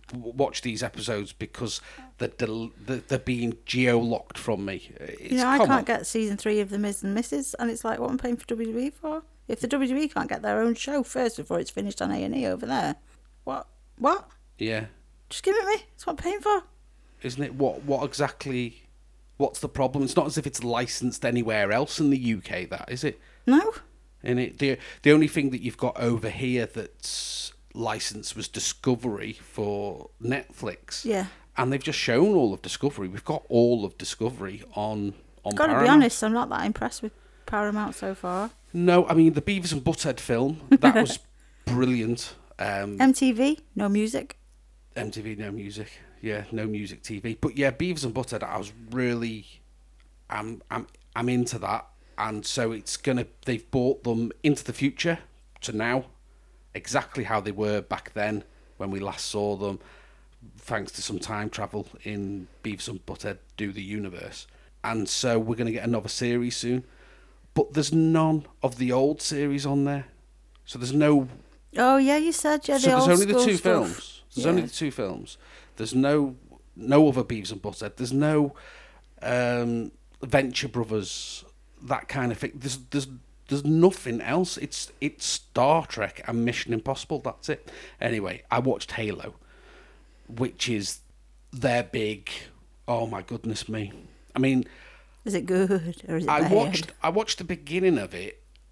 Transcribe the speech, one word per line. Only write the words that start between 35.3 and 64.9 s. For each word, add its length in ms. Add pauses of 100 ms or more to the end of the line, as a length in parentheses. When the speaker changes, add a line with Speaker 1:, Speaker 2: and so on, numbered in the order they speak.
Speaker 1:
on 120
Speaker 2:
Gotta 180
Speaker 1:
Paramount. 120
Speaker 2:
be 40
honest, 340
I'm 100
not 160
that 160
impressed 360
with 100 (340)
Paramount 500
so 200
far. 360 (220)
Speaker 1:
No, 340
I 80
mean, 180
the 80
Beavis 320
and 100
Butthead 360
film, 500
that 260
was 240 (240)
Speaker 2:
<laughs> 220
Speaker 1:
brilliant. 680 (240)
Um, 420
Speaker 2:
M 100
T 200
V, 280 (160)
no 140
music. 480 (580)
Speaker 1:
M 160
T 100
V, 140
no 160
music. 480 (220)
Yeah, 300
no 160
music 340
T 180
V. 220
But 160
yeah, 140
Beavis 340
and 80
Butthead, 300
I 140
was 140 (200)
really, 540 (840)
I'm, 400
I'm, 160 (300)
I'm 120
into 320
that. 280 (300)
And 280
so 260
it's 260
gonna, 280 (200)
they've 260
brought 320
them 280 (120)
into 200
the 100
future 460 (420)
to 140
now, 300 (720)
exactly 480
how 180
they 100
were 300
back 320
then 300 (340)
when 140
we 80
last 260
saw 320
them, 220 (800)
thanks 360
to 80
some 180
time 300
travel 380 (160)
in 440 (160)
Beavis 240
and 180
Butthead 340 (180)
Do 140
the 100
Universe. 640 (380)
And 260